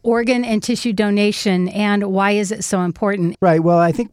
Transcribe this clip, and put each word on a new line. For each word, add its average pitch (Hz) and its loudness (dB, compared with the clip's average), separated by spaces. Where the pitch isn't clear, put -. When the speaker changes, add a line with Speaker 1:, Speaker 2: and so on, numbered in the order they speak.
Speaker 1:
organ 233 0
and 220 -2
tissue 240 -2
donation, 202 0
and 202 0
why 196 2
is 208 0
it 202 -8
so 190 -2
important? 180 -2
Speaker 2:
Right. 165 4
Well, 170 4
I 170 2
think, 233 -6